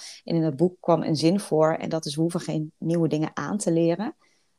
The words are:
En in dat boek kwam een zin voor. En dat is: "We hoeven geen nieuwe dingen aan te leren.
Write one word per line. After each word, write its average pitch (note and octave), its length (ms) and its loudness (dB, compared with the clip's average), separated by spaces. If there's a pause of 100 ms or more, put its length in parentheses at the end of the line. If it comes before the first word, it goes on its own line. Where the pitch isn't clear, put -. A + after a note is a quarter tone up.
(240)
En - 100 -4
in E3 80 2
dat D#3 140 0
boek F3+ 240 2
kwam E3 220 2
een D#3+ 140 0
zin E3+ 240 2
voor. D#3 340 2
En - 140 -6
dat D#3+ 180 -4
is: D3 80 -8
"We D3+ 60 -4
hoeven E3+ 200 0
geen D#3 380 -6
nieuwe E3 300 0
dingen D#3 260 0
aan F3 240 -4
te G3 140 0
leren. E3+ 420 2 (440)